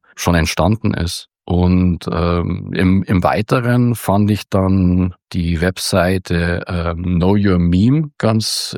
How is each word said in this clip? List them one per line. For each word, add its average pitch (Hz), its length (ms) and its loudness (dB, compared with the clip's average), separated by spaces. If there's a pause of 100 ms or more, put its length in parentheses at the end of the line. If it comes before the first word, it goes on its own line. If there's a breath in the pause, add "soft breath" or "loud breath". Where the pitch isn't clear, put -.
(160 soft breath)
schon 90 180 0
entstanden 85 600 0
ist. - 340 -6 (160)
Und, 90 560 2 (120)
ähm, 87 640 -2
im, 92 300 2
im 90 180 0
Weiteren 120 720 0
fand 104 360 0
ich 104 200 -2
dann 92 640 2 (180)
die 85 300 -2
Webseite, 90 1040 -2
ähm, 87 380 -4
Know 90 320 2
Your 98 220 2
Meme 113 600 2
ganz - 600 -2